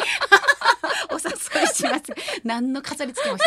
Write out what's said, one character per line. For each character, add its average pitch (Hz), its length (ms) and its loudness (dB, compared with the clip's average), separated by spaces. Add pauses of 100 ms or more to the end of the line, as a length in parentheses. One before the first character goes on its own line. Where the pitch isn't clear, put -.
(1080)
お - 40 -10
誘 - 500 -2
い - 60 4
し - 160 0
ま 269 160 0
す。 - 60 -12 (360)
何 240 300 -2
の 277 100 -6
飾 - 220 -8
り 254 80 -6
付 587 160 -2
け - 20 0
も 480 80 -4
し 622 80 4